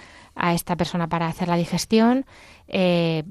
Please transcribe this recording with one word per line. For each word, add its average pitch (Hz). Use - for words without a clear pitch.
a 175
esta 170
persona 170
para 165
hacer 170
la 170
digestión, 220
eh, 170